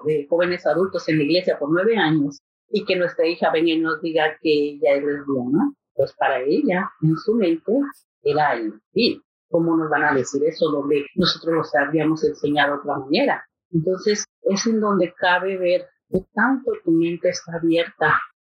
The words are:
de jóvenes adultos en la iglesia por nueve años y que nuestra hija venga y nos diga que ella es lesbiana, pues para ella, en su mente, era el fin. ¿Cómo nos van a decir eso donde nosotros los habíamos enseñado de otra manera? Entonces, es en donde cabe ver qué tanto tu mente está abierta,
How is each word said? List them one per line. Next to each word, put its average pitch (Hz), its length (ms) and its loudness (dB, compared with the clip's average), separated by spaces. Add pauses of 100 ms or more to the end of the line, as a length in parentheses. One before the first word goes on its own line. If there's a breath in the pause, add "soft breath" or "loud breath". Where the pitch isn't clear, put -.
de 151 220 -2
jóvenes 175 380 0
adultos 170 420 0
en 156 100 2
la 147 60 2
iglesia 175 340 0
por 143 120 -4
nueve 202 280 2
años 156 400 0 (320)
y 202 160 -2
que 185 100 0
nuestra 175 300 0
hija 170 260 0
venga 165 180 2
y 160 100 0
nos 160 200 -2
diga 160 400 -2
que 160 100 0
ella 147 440 2
es 143 100 0
lesbiana, 143 680 -2 (220)
pues - 240 -2
para 131 220 0
ella, 185 500 0 (120)
en 160 140 4
su 214 180 -2
mente, 180 380 0 (500)
era 143 320 0
el 110 180 -6 (200)
fin. 214 280 0 (300)
¿Cómo 165 260 0
nos 160 140 -2
van 147 140 0
a 147 100 2
decir 135 300 -2
eso 156 260 0
donde 143 340 0 (100)
nosotros 165 400 -2
los 160 200 -2
habíamos 151 500 0
enseñado 147 500 0
de 143 60 -6
otra 143 180 -4
manera? 170 460 0 (280)
Entonces, 185 520 0 (180)
es 196 240 0
en 226 140 2
donde 196 340 0
cabe 185 440 0
ver 180 280 0 (220)
qué 190 160 -2 (100)
tanto 240 380 0 (120)
tu 170 60 0
mente 170 400 0
está 170 260 -10
abierta, 165 640 0 (300)